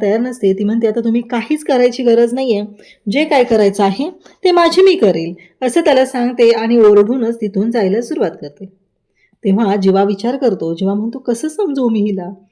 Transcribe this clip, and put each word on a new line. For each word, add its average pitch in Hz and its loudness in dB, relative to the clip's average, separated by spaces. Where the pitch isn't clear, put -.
तयार 214 0
नसते. 240 -2
ती 196 -6
म्हणते, 220 0
"आता 214 -2
तुम्ही 226 -2
काहीच 240 -4
करायची 247 0
गरज 233 2
नाहीये, 247 -2
जे 285 0
काय 294 2
करायचं 214 0
आहे 196 -2
ते 359 2
माझी 339 2
मी 381 6
करेल," 175 0
असं 262 0
त्याला 262 2
सांगते 247 0
आणि 226 0
ओरडूनच 220 4
तिथून 208 -4
जायला 214 0
सुरुवात 240 -4
करते. - -16
तेव्हा 202 0
जीवा 190 2
विचार 208 -2
करतो. 190 -2
जीवा 190 -4
म्हणतो, 226 -6
"कसं 240 -6
समजवू 285 -2
मी 220 -2
हिला?" 190 -4